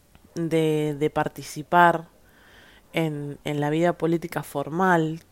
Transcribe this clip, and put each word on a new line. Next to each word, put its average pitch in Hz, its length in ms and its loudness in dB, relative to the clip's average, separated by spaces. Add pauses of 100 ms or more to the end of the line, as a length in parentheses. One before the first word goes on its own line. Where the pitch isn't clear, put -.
(340)
de, 156 640 0
de 151 100 2
participar 165 1000 2 (840)
en, 147 520 -4
en 147 160 -4
la 147 100 -2
vida 170 280 0
política 165 440 -2
formal 160 880 0